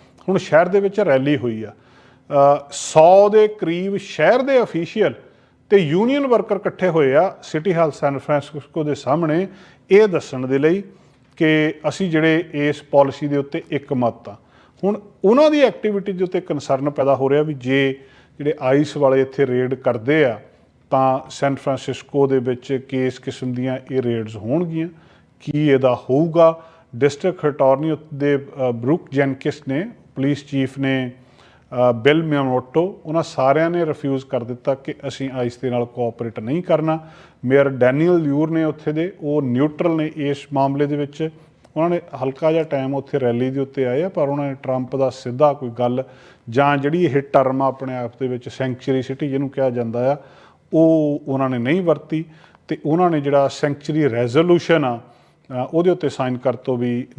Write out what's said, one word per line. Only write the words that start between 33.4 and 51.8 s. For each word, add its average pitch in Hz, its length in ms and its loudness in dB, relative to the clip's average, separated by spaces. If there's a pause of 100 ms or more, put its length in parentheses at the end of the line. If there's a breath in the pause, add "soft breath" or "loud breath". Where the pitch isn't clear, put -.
ਨੇ 175 160 0
ਰਿਫਿਊਜ਼ 135 400 -4
ਕਰ 120 180 -4
ਦਿੱਤਾ 123 320 -4
ਕਿ 135 180 -10 (140)
ਅਸੀਂ 135 240 -8
ਆਈਸ 123 260 -4
ਦੇ 131 120 -4
ਨਾਲ 120 160 -2
ਕੋਆਪਰੇਟ 117 540 -6
ਨਹੀਂ 143 240 -4
ਕਰਨਾ। 160 360 0 (460 loud breath)
ਮੇਅਰ 139 240 4
ਡੈਨੀਅਲ 139 480 2
ਲਿਊਰ 151 320 0
ਨੇ 160 140 -2
ਉੱਥੇ 156 280 -4
ਦੇ, 165 300 -4
ਉਹ 147 200 -2
ਨਿਊਟਰਲ 151 540 0
ਨੇ 156 200 -2
ਇਸ 143 380 -6
ਮਾਮਲੇ 139 320 0
ਦੇ 147 100 -4
ਵਿੱਚ। 147 340 -6 (460 soft breath)
ਉਹਨਾਂ 160 140 0
ਨੇ 175 120 -2 (220)
ਹਲਕਾ 135 280 0
ਜਿਹਾ 165 120 2
ਟਾਈਮ 139 320 -4
ਉੱਥੇ 139 240 -4
ਰੈਲੀ 123 300 0
ਦੇ 139 100 -4
ਉੱਤੇ 135 260 -4
ਆਏ 127 180 0
ਆ, 190 60 -4
ਪਰ 156 200 -2
ਉਹਨਾਂ 143 180 -4
ਨੇ 135 160 -8
ਟਰੰਪ 127 320 -4
ਦਾ 135 140 0
ਸਿੱਧਾ 131 440 0
ਕੋਈ 135 160 -8
ਗੱਲ, 123 340 -2 (460 loud breath)
ਜਾਂ 139 280 2
ਜਿਹੜੀ 160 280 0
ਇਹ 139 160 0
ਟਰਮ 135 400 2
ਆ 135 60 2
ਆਪਣੇ 131 300 -6
ਆਪ 120 220 -8
ਦੇ 131 80 -4
ਵਿੱਚ 120 220 -8
ਸੈਂਕਚੁਰੀ 131 520 -4
ਸਿਟੀ 135 280 -6
ਜਿਹਨੂੰ 135 200 -4
ਕਿਹਾ 135 200 -2
ਜਾਂਦਾ 120 440 -2
ਆ, 143 40 -10 (560 loud breath)
ਉਹ 156 540 2
ਉਹਨਾਂ 135 220 -2
ਨੇ 127 80 -4
ਨਹੀਂ 139 240 -2